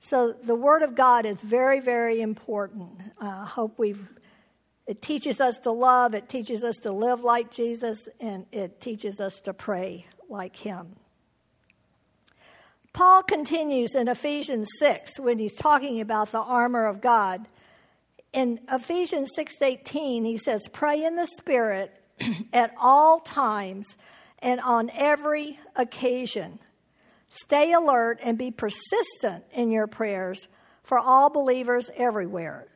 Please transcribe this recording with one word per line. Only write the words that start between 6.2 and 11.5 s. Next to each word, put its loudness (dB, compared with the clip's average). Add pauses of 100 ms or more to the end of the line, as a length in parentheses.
teaches -8
us -4
to -6
live -2
like 0
Jesus, -6 (120)
and -10
it -10
teaches -10
us -8
to -10
pray -8 (220)
like -14
Him. -14 (2000)